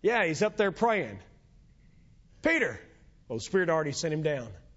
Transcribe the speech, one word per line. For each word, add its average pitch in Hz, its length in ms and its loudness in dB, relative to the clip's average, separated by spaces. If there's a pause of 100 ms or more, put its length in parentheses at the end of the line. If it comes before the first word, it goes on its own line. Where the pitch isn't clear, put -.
"Yeah, 214 240 2
he's 156 160 0
up 208 160 0
there 202 140 4
praying." 170 480 0 (1200)
"Peter!" 262 380 0 (480)
Well, 117 100 -6
the 110 60 -6
Spirit 180 260 0
already 156 220 0
sent 160 200 -4
him 156 120 -2
down. 143 240 -2 (300)